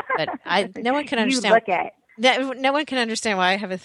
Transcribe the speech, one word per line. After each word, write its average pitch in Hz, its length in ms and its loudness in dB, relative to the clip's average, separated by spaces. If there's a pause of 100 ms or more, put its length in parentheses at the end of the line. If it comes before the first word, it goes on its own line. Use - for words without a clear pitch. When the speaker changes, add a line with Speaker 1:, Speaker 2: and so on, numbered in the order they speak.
(160)
Speaker 1:
but 156 140 -2 (160)
I, 185 280 0
Speaker 2:
<laughs> - 40 -14
Speaker 1:
no 240 160 0
one 285 120 -2
can 254 120 -4
Speaker 2:
You 220 60 2
Speaker 1:
understand. 226 320 2
Speaker 2:
look 226 120 4
it. 180 260 -2 (260)
Speaker 1:
No, 254 320 2
no 269 220 0
one 294 120 0
can 262 120 -4
understand 220 400 -2
why 185 160 4
I 202 40 0
have 202 140 -6
a 185 140 -6